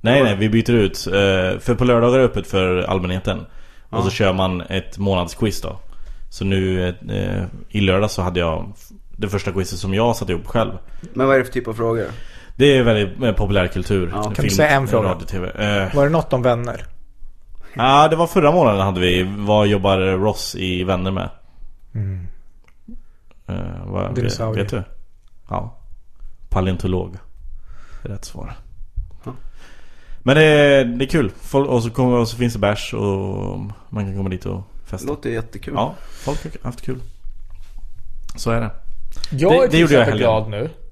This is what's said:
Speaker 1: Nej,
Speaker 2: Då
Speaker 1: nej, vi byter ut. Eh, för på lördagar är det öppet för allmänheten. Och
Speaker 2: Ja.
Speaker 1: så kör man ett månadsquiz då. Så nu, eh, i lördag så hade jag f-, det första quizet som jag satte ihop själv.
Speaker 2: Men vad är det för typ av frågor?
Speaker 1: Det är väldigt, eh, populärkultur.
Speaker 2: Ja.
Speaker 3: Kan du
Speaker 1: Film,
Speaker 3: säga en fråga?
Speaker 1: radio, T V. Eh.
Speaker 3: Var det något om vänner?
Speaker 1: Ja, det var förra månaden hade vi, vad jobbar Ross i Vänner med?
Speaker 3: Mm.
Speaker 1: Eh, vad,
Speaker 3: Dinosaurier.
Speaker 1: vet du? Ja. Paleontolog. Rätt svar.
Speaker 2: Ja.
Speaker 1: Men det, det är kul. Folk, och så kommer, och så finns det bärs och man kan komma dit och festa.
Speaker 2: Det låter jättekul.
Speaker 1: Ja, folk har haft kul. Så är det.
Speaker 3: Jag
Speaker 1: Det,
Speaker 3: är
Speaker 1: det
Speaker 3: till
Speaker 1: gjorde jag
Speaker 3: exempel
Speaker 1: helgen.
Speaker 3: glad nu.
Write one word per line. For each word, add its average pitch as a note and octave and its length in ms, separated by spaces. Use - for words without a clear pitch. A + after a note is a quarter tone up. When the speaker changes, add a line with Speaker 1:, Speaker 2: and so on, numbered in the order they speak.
Speaker 1:
Nej, B2 180
Speaker 2:
Då C#3 60
Speaker 1:
nej, G#2 120
vi G#2+ 120
byter A2+ 220
ut. G#2 360
Eh, F#2 60
för A#2+ 140
på A#2+ 100
lördagar A#2+ 300
är C3 40
det C3 60
öppet A2 220
för F#2 360
allmänheten. F#2 560
Och A2 80
Speaker 2:
Ja. G2 40
Speaker 1:
så F#2+ 80
kör F#2+ 220
man F#2 280
ett - 380
månadsquiz F#2+ 640
då. - 160
Så - 140
nu, F#2+ 440
eh, F#2+ 540
i G#2 120
lördag G2 300
så - 120
hade F2+ 180
jag E2+ 360
f-, - 200
det G2+ 120
första G2 240
quizet F#2 260
som F#2+ 160
jag A2+ 220
satte F#2+ 160
ihop E2+ 140
själv. A2+ 260
Speaker 2:
Men B2+ 120
vad C3+ 100
är - 20
det B2 60
för - 80
typ A#2+ 160
av A2+ 60
frågor? A2+ 320
Speaker 1:
Det C3+ 220
är B2 40
väldigt, G#2+ 400
eh, A#2 100
populärkultur. F#2+ 840
Speaker 2:
Ja. G#2 80
Speaker 3:
Kan G#2+ 100
du G2+ 100
Speaker 1:
Film, C#3 80
Speaker 3:
säga D3+ 200
en C3+ 180
fråga? G#2+ 200
Speaker 1:
radio, E2+ 180
T F#2+ 120
V. F2+ 100
Eh. G2+ 320
Speaker 3:
Var C#3+ 80
det C#3+ 60
något D#3+ 220
om B2+ 100
vänner? A#2+ 420
Speaker 1:
Ja, C#3 300
det D#3+ 80
var E3 100
förra F3 260
månaden A#2+ 280
hade F#2+ 200
vi, F2+ 380
vad G#2 280
jobbar G2 320
Ross F#2+ 600
i F2+ 260
Vänner F#2 260
med? F#2 180
Speaker 3:
Mm. F#2+ 320
Speaker 1:
Eh, F#2 80
vad, F#2+ 280
Speaker 3:
Dinosaurier. A2 480
Speaker 1:
vet G#2+ 80
du? G#2+ 120
Ja. F#2 260
Paleontolog. F#2 680
Rätt - 220
svar. - 300
Speaker 2:
Ja. C3+ 80
Speaker 1:
Men C3+ 140
det, D3 480
det A#2+ 200
är C3 40
kul. B2+ 220
Folk, C#3 260
och B2 140
så A2+ 80
kommer, B2 280
och A#2 100
så A2+ 80
finns A#2+ 160
det A2+ 60
bärs G2+ 360
och G2 640
man G#2+ 160
kan G2 120
komma F#2+ 120
dit F#2 180
och F#2+ 160
festa. G#2+ 200
Speaker 2:
Det C#3 60
låter D3 180
jättekul. A2+ 460
Speaker 1:
Ja, C#3 180
folk C#3+ 180
har A#2+ 80
haft A#2+ 120
kul. B2+ 180
Så - 140
är A2+ 100
det. A2+ 100
Speaker 3:
Jag D#3 220
Speaker 1:
Det, B3 40
Speaker 3:
är C4+ 60
Speaker 1:
det B3+ 60
Speaker 3:
till D#3+ 120
Speaker 1:
gjorde D3 140
jag B2+ 80
Speaker 3:
exempel A2 240
Speaker 1:
helgen. A2 240
Speaker 3:
glad - 0
nu. D#3+ 80